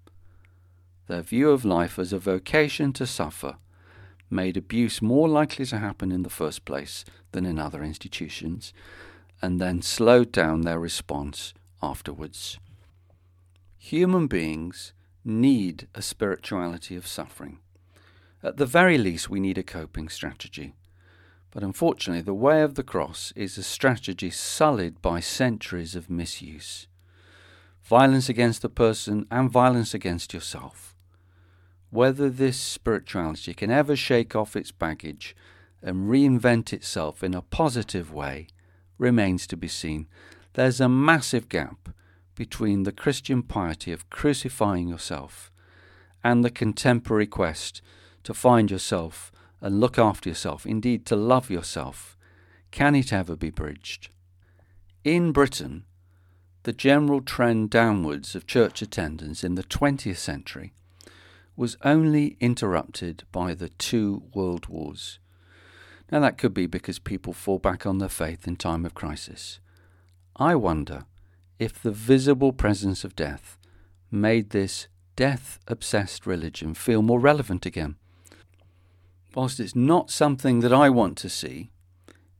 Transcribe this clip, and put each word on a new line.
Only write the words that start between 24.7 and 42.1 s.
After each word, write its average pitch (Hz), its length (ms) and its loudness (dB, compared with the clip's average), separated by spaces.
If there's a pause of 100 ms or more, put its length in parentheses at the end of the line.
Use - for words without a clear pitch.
by 85 180 0
centuries 90 760 -4
of 82 140 -12
misuse. 80 800 -10 (960)
Violence 131 440 6
against 117 360 2
the 117 60 -4
person 107 600 0
and 127 220 0
violence 123 420 4
against 90 400 -6
yourself. - 640 -14 (960)
Whether 131 380 4
this 127 300 0
spirituality 87 920 -4
can 104 160 -4
ever 143 260 2
shake 120 400 2
off 107 200 -2
its - 160 -8
baggage - 640 -8 (460)
and 95 280 -4
reinvent 123 640 4
itself 80 500 -6
in 92 100 -2
a 90 80 -4
positive 110 680 -2
way 73 360 -8 (500)
remains 107 500 2
to 90 100 -8
be 85 100 -6
seen. 78 400 -6 (460)
There's 127 280 2
a 127 80 6
massive 135 600 2
gap - 400 -6 (440)